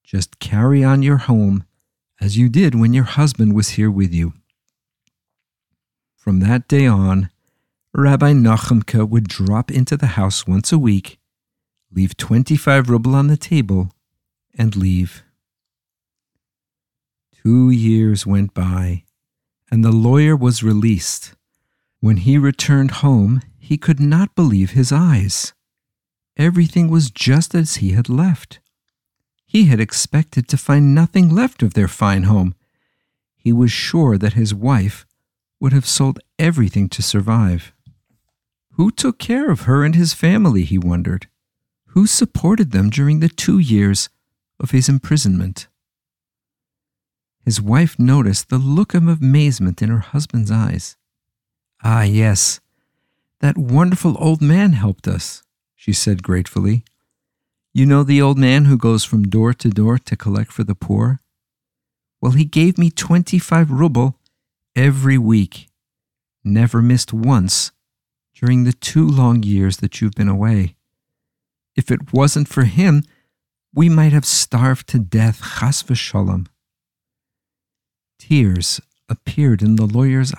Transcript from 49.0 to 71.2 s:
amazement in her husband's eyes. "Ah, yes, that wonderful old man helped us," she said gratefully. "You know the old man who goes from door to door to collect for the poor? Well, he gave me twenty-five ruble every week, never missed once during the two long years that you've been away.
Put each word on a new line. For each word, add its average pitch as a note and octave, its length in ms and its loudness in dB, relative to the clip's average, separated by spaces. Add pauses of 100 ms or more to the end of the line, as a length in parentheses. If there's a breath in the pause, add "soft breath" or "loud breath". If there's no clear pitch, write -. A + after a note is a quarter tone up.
amazement C3+ 720 0
in G#2+ 80 -2
her A#2 80 0
husband's A#2 520 -4
eyes. G2+ 460 -4 (840)
"Ah, A2+ 200 0
yes, G#2 580 0 (800)
that C#3+ 180 0
wonderful D#3 600 0
old D#3+ 220 0
man E3+ 340 2
helped G2+ 340 -2
us," - 340 -8 (320)
she - 180 -6
said F#2+ 300 -2
gratefully. F#2+ 640 -2 (880)
"You C3+ 120 2
know C#3+ 160 4
the C#3 200 2
old C#3 160 2
man C3+ 280 4
who C#3 120 4
goes A2+ 260 0
from G#2 240 -2
door A2 260 0
to - 160 -4
door G#2+ 280 0
to - 180 -6
collect G#2 360 -6
for G#2+ 120 -6
the G2 100 -6
poor? A2+ 460 -4 (1000)
Well, B2+ 120 -2
he D3+ 120 2
gave D#3+ 340 0
me E3+ 120 2
twenty-five E3+ 800 0
ruble C3 480 0 (560)
every C3+ 440 2
week, A2 500 0 (760)
never A2+ 360 2
missed A#2+ 320 0
once A2+ 600 -2 (640)
during B2 300 0
the B2 80 0
two - 340 -2
long B2 360 2
years G2 360 -2
that - 220 -8
you've G#2+ 140 -4
been G2+ 140 -2
away. G2 460 -2 (1000)